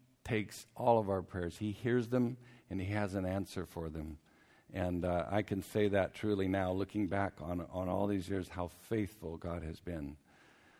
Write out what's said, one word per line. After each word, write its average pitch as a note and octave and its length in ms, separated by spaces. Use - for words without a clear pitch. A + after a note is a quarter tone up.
takes - 420
all A#2+ 220
of G#2 100
our F#2+ 140
prayers. F2 340
He G#2+ 160
hears A#2 380
them, B2 280
and F#2+ 120
he F#2 120
has G#2 200
an F#2+ 120
answer F#2 420
for E2 220
them. D#2 280
And, F2+ 320
uh, F2 240
I G2+ 140
can G2 180
say G#2 280
that F#2+ 260
truly G2 320
now, F#2+ 240
looking G2 360
back G2 320
on, E2+ 320
on F#2 160
all F#2+ 200
these F#2+ 200
years, F#2+ 220
how F2+ 220
faithful F2+ 480
God E2+ 260
has D#2+ 160
been. D2+ 380